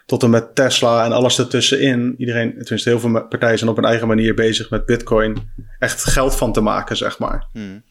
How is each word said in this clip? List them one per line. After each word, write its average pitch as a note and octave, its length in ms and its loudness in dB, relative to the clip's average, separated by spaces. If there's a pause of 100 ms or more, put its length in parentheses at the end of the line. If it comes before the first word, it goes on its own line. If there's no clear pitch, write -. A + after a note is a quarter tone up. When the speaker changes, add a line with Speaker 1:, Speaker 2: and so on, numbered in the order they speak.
Speaker 1:
tot B2 180 -2
en A#2+ 60 6
met A2+ 260 2
Tesla A#2 500 2
en A#2 60 0
alles B2 280 2
ertussenin. B2 800 0
Iedereen, A#2 400 -2
tenminste - 320 -4
heel A#2+ 100 4
veel A#2 100 -2
ma-, A2+ 100 2
partijen A2+ 380 0
zijn A2+ 120 0
op A2 60 0
hun A2 100 0
eigen A2+ 220 2
manier A2 260 2
bezig A2+ 360 0
met A2 160 -2
Bitcoin A2 640 0 (300)
echt - 240 -4
geld C3+ 320 2
van A#2 180 0
te A2 80 2
maken, G#2 360 -2
zeg - 220 -6
maar. - 340 -4
Speaker 2:
Hmm. G#2 380 -12